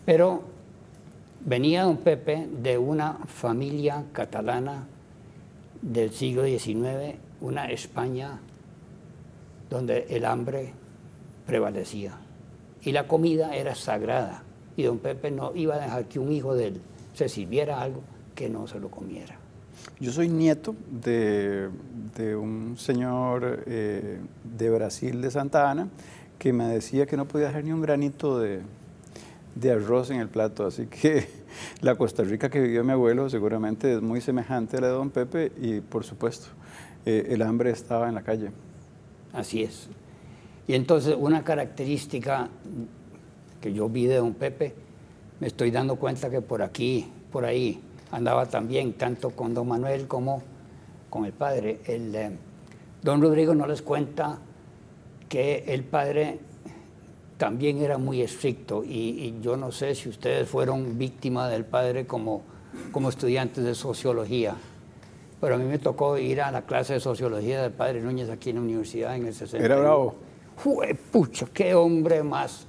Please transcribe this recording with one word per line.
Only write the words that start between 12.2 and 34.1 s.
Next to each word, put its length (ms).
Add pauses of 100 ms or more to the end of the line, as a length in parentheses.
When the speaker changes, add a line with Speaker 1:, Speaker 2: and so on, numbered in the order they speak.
Speaker 1:
y 60
la 160
comida 480
era 180
sagrada, 720 (320)
y 80
don 140
Pepe 340
no 240
iba 180
a 60
dejar 240
que 160
un 100
hijo 240
de 140
él 120 (340)
se 140
sirviera 520
algo 220 (340)
que 120
no 200
se 100
lo 120
comiera. 460 (600)
Speaker 2:
Yo 140
soy 160
nieto 480 (140)
de, 800 (480)
de 200
un 420
señor, 880
eh, 540 (360)
de 140
Brasil, 500
de 120
Santa 360
Ana, 200 (500)
que 140
me 160
decía 380
que 100
no 100
podía 200
dejar 180
ni 80
un 100
granito 560
de, 220 (960)
de 160
arroz 380
en 100
el 80
plato, 360
así 220
que 400 (280)
<laughs> 260
la 160
Costa 260
Rica 280
que 100
vivió 240
mi 80
abuelo 360
seguramente 680
es 60
muy 200